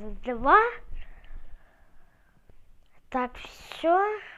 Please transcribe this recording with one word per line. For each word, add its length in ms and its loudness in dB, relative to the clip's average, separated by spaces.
два. 340 6
Так, 280 -4
все, 840 0